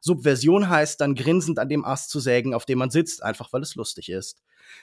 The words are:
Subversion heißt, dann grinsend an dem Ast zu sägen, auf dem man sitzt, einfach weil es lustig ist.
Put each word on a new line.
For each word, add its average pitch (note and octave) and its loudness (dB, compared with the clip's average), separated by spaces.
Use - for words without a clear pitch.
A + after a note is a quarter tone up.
Subversion D3+ 4
heißt, D3+ 2
dann C#3+ 2
grinsend D#3 0
an C3 -2
dem D3 -2
Ast C3+ -4
zu D3+ -6
sägen, B2 2
auf A#2 -4
dem B2+ 0
man B2+ 0
sitzt, D#3+ -2
einfach A2 -6
weil C3 -2
es - -10
lustig - -10
ist. F#2+ -10